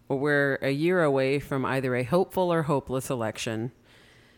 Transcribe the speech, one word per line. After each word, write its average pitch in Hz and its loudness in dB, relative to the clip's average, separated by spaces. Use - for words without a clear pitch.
We're 143 2
a 135 0
year 170 2
away 135 2
from 135 -4
either 131 0
a 123 0
hopeful 175 0
or 165 2
hopeless 135 -2
election. 113 -4
<laughs> - -20